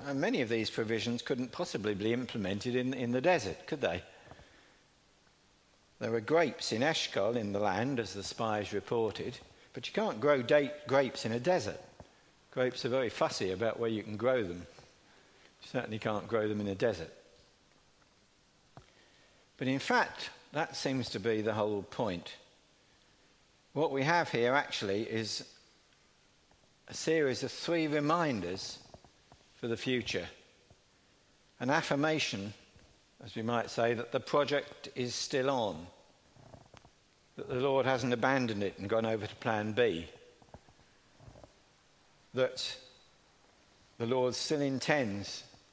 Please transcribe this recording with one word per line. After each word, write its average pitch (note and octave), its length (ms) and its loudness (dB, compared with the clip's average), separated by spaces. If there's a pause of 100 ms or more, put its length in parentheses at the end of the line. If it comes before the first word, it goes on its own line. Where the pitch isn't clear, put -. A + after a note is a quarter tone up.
And C#3 120 -2
many F#3+ 220 0
of A2 80 -2
these A2+ 220 0
provisions A2+ 500 -2
couldn't B2+ 300 -2
possibly G#2+ 420 -2
be G2+ 180 0
implemented A#2 640 -2
in, B2+ 200 0
in A#2+ 160 -2
the B2+ 100 2
desert, C#3 460 2
could D3 140 -4
they? F#2 200 0 (2000)
There A2+ 120 -2
were A#2 100 2
grapes C#3+ 500 2
in A2 100 2
Eshcol A#2+ 560 2
in G#2 160 -2
the G2+ 60 2
land, G#2+ 400 0
as G#2 140 -4
the G2 100 -8
spies G#2+ 500 -2
reported, A2 640 -2 (360)
but B2 120 -12
you - 80 -8
can't G3 260 0
grow C#3 220 4
date, C#3 460 2
grapes C3+ 360 2
in A2+ 100 0
a A#2+ 60 0
desert. B2 400 0 (680)
Grapes B2+ 340 -2
are C3 60 0
very B2 200 2
fussy G#2 420 0
about G#2+ 280 0
where A#2 120 0
you G#2+ 100 0
can G#2+ 160 -6
grow B2 260 4
them. F2 220 -6 (1000)
You - 60 -16
certainly A2 280 -4
can't G#2+ 300 -2
grow G#2+ 200 2
them G#2 140 0
in G#2 60 -2
a G2 80 0
desert. F#2+ 360 0 (2500)
But B2+ 100 -2
in C3+ 120 2
fact, - 500 0 (240)
that D3+ 220 -2
seems C3 340 -2
to A2+ 100 -4
be G#2+ 220 2
the G#2+ 140 0
whole G#2+ 260 0
point. F#2 540 -4 (1400)
What C#3+ 180 0
we C3+ 120 0
have E3 260 4
here A#2+ 240 4
actually A2 480 0
is A2+ 480 -4 (1400)
a - 60 -14
series D3 480 2
of C3 100 -4
three E3 360 0
reminders D3 920 0 (760)
for - 120 -8
the A2+ 80 0
future. A2 520 0 (1300)
An B2 120 0
affirmation, C#3+ 840 0 (720)
as G#2 100 -14
we A#2 60 -6
might A2+ 300 0
say, A#2+ 240 2
that A#2 160 -6
the C3+ 80 2
project C#3+ 760 0
is B2 220 -4
still C3 340 0
on, G2 380 -2 (1500)
that - 140 -10
the C3+ 60 -2
Lord C3+ 320 4
hasn't B2+ 260 4
abandoned A#2+ 480 2
it F#2+ 160 -2
and F#2+ 100 -6
gone A2+ 200 2
over A2 180 0
to - 120 -8
plan G#2+ 340 0
B, G2+ 340 2 (2250)
that - 420 0 (1200)
the A#2+ 80 -2
Lord B2+ 300 2
still D3+ 260 0
intends C3 840 0 (300)